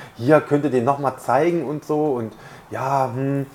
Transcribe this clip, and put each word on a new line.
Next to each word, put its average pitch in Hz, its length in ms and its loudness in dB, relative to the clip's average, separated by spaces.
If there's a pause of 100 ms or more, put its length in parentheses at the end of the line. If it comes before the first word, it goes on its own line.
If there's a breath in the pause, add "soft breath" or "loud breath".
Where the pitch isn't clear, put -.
(160 loud breath)
„Hier, 143 240 6
könnt 143 240 0
ihr 147 60 -2
den 123 140 2
nochmal 135 340 0
zeigen?“ 156 460 0
und 147 200 -6
so. 151 300 0
Und 113 180 -4 (380 loud breath)
ja, 131 440 0
hm, 139 300 -2 (100 loud breath)